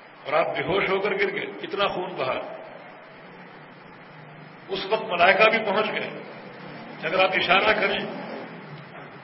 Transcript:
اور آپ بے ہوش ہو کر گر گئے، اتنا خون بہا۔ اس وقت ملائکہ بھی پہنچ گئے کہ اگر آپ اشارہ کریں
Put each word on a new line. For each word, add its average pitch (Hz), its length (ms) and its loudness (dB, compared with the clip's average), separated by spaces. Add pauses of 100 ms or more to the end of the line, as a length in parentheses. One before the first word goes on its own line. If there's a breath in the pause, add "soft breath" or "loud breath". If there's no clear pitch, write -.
(240)
اور 135 80 -2
آپ 156 240 2
بے 143 60 -2
ہوش 180 280 2
ہو 190 100 2
کر 202 100 0
گر 196 220 2
گئے، - 140 -4 (160)
اتنا 196 240 0
خون 175 280 -4
بہا۔ 127 420 -2 (2000)
اس 185 180 -2
وقت 208 160 2
ملائکہ 185 480 8
بھی 226 80 2
پہنچ 208 340 2
گئے 135 300 -6 (800)
کہ 151 60 -6
اگر 185 180 6
آپ 185 80 4
اشارہ 190 480 6
کریں 202 180 2 (1300)